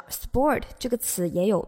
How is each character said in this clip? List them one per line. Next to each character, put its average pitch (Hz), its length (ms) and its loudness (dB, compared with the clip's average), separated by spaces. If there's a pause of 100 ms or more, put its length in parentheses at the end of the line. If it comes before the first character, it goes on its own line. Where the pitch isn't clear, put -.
“sport” - 540 0 (160)
这 - 80 -6
个 240 80 0
词 180 320 -2
也 175 200 2
有 208 200 2